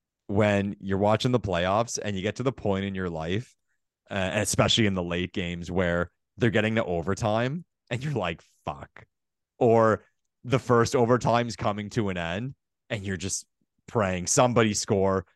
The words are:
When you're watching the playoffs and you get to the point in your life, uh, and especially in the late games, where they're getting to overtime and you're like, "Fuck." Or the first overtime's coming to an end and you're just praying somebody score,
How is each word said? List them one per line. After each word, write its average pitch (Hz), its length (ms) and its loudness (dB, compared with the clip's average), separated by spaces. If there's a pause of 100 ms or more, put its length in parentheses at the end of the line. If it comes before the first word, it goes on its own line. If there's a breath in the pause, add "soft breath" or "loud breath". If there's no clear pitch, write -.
(280)
When 101 520 2
you're 95 180 -2
watching 110 340 2
the 123 80 0
playoffs 95 600 -2
and 104 120 -6
you 95 80 -4
get 104 140 -4
to - 80 -6
the 135 80 0
point 98 320 -2
in 98 100 -6
your 92 160 -4
life, 85 440 -6 (560)
uh, 104 40 -8
and 95 280 -2
especially 107 440 2
in 98 80 0
the 92 80 -2
late 87 300 -4
games, 87 380 -6
where 87 400 0 (260)
they're 120 140 2
getting 110 260 2
to 110 80 2
overtime 107 800 -2 (260)
and 123 120 -4
you're 151 100 -6
like, 87 280 -4 (240)
"Fuck." 71 400 -12 (540)
Or 113 460 4 (400 soft breath)
the 127 160 0
first 117 340 2
overtime's 120 640 2
coming 104 340 -4
to 107 200 -2
an 90 60 -4
end 90 380 -4 (360)
and 113 140 -6
you're 98 120 -4
just 90 280 -8 (440)
praying 92 400 0
somebody 120 440 4
score, 95 640 0